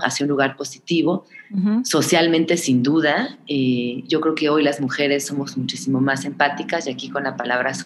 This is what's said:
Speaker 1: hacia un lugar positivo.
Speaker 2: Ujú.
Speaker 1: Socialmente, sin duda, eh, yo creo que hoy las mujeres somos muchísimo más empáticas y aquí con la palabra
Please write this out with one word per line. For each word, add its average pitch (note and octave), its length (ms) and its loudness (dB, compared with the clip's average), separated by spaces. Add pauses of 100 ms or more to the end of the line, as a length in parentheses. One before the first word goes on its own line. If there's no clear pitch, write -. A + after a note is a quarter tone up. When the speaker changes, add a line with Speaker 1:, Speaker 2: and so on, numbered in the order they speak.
Speaker 1:
hacia C3 200 -2
un D3 60 0
lugar C3+ 280 0
positivo. E3 680 0 (260)
Speaker 2:
Ujú. G#3 360 2
Speaker 1:
Socialmente, E3 720 4
sin B2+ 240 2
duda, D#3 640 2
eh, B2+ 600 -2
yo D#3+ 140 0
creo D#3+ 140 0
que D#3 160 0
hoy D3+ 120 4
las C#3+ 200 0
mujeres C#3+ 420 0
somos C#3 320 -6
muchísimo B2+ 460 -2
más C3+ 240 0
empáticas C#3+ 600 -2
y C#3+ 40 -4
aquí B2+ 180 -8
con C3+ 140 -6
la B2+ 160 -4
palabra B2 340 -2 (140)